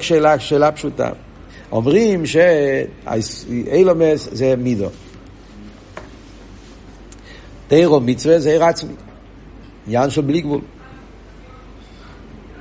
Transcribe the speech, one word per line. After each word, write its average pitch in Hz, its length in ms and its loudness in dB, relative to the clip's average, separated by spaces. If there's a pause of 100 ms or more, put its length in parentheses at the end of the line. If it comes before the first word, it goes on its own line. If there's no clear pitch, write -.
שאלה, 151 380 2
שאלה 147 340 0
פשוטה. 127 380 -6 (640)
אומרים 170 540 2
שאילומס 147 2000 0
זה 131 260 0
מידו. 113 300 -4 (2750)
תורה 160 240 4
ומצוה 135 460 2
זה 147 120 0
עיר 160 140 2
עצמי. 156 300 -2 (920)
עניין 120 240 0
של 151 100 -2
בלי 147 200 -2
גבול. 143 200 -4 (2000)